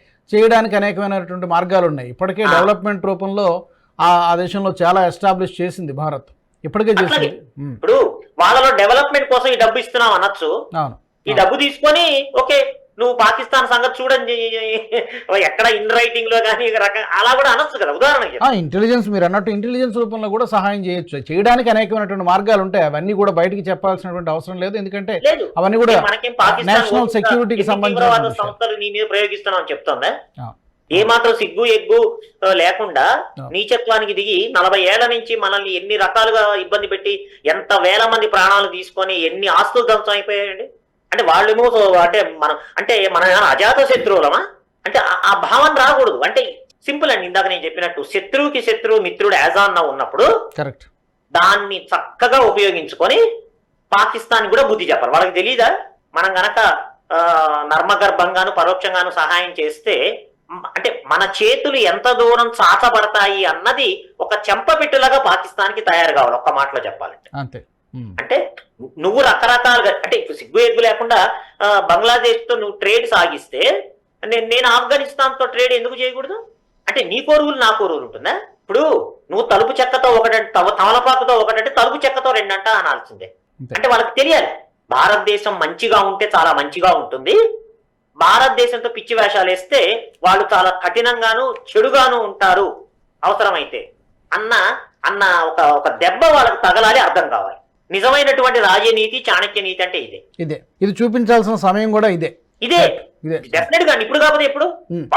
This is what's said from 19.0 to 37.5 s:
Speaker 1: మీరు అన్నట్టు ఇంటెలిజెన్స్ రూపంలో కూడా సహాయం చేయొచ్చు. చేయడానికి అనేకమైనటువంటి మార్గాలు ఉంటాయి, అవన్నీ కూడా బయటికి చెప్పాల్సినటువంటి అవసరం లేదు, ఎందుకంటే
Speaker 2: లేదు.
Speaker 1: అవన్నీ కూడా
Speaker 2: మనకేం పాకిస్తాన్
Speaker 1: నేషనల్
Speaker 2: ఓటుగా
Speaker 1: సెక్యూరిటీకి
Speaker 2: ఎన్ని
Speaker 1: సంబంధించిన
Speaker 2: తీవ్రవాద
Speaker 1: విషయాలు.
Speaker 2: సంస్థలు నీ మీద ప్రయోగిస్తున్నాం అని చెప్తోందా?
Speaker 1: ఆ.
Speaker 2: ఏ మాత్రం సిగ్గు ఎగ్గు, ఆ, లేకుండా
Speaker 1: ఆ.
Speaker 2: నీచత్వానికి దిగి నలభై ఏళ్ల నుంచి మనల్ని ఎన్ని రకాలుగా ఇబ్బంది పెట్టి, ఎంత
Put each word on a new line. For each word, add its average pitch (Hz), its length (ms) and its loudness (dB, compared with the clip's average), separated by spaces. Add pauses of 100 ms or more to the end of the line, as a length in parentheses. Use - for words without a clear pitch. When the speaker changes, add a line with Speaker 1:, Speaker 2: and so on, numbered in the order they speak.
Speaker 1:
మీరు 190 160 0
అన్నట్టు 196 260 -2
ఇంటెలిజెన్స్ 240 460 -4
రూపంలో 220 320 -4
కూడా 226 160 -2
సహాయం 202 400 -2
చేయొచ్చు. 175 460 -8
చేయడానికి 233 380 2
అనేకమైనటువంటి 208 560 -2
మార్గాలు 202 360 2
ఉంటాయి, 190 240 0
అవన్నీ 151 280 -4
కూడా 202 180 0
బయటికి 185 300 -2
చెప్పాల్సినటువంటి 180 680 -6
అవసరం 175 300 -8
లేదు, 202 180 -6
ఎందుకంటే 196 480 -8
Speaker 2:
లేదు. 302 320 0
Speaker 1:
అవన్నీ 196 200 2
కూడా 233 240 4
Speaker 2:
మనకేం 220 380 -4
పాకిస్తాన్ 202 400 2
Speaker 1:
నేషనల్ 226 220 0
Speaker 2:
ఓటుగా 226 100 -2
Speaker 1:
సెక్యూరిటీకి 226 500 0
Speaker 2:
ఎన్ని 208 120 -2
Speaker 1:
సంబంధించిన 202 260 -2
Speaker 2:
తీవ్రవాద 233 280 2
Speaker 1:
విషయాలు. 208 240 -6
Speaker 2:
సంస్థలు 220 260 -6
నీ 208 120 -8
మీద 214 200 -4
ప్రయోగిస్తున్నాం 196 520 -2
అని 156 100 -10
చెప్తోందా? 143 480 -4 (220)
Speaker 1:
ఆ. 120 120 -14 (380)
Speaker 2:
ఏ 185 120 2
మాత్రం 233 320 2
సిగ్గు 208 300 -4
ఎగ్గు, 220 560 2 (240)
ఆ, 190 80 4
లేకుండా 180 720 0 (160)
Speaker 1:
ఆ. 131 100 -16
Speaker 2:
నీచత్వానికి 220 640 -2
దిగి 202 440 -2
నలభై 185 240 2
ఏళ్ల 208 240 2
నుంచి 233 300 -4
మనల్ని 196 380 -4
ఎన్ని 196 240 -4
రకాలుగా 214 580 2
ఇబ్బంది 202 320 -4
పెట్టి, 196 400 -6 (180)
ఎంత - 280 -2